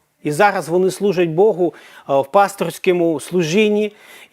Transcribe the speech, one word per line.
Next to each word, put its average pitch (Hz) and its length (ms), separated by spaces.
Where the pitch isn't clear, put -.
І 151 80
зараз 185 380
вони 185 220
служать 180 380
Богу, 175 440
е, 143 100
в 131 60
пасторському 175 960
служінні. 208 720